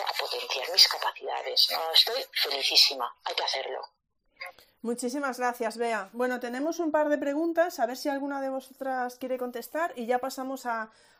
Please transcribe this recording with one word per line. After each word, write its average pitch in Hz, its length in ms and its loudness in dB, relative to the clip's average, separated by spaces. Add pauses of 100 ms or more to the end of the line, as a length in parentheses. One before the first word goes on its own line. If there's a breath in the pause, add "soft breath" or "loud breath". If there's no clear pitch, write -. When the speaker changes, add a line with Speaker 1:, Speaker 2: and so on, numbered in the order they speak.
Speaker 1:
a - 120 -2
potenciar 127 580 -4
mis 185 160 6
capacidades, 131 880 0
¿no? 160 200 -2
Estoy - 320 4 (100)
felicísima, - 800 4 (120)
hay 170 100 -4
que - 80 -2
hacerlo. 131 380 -2 (1000 loud breath)
Speaker 2:
Muchísimas 247 600 -2
gracias, 240 360 0
Bea. 226 360 0
Bueno, 247 260 0
tenemos 262 400 -2
un 320 140 0
par 302 160 4
de 294 100 4
preguntas, 330 600 2
a 247 60 4
ver 262 100 -2
si 294 120 -4
alguna 277 320 -2
de 269 100 -2
vosotras 262 680 -4
quiere 254 200 -4
contestar 247 600 -4
y 240 100 -6
ya 247 140 4
pasamos 262 460 -6
a, 226 260 -4 (280 soft breath)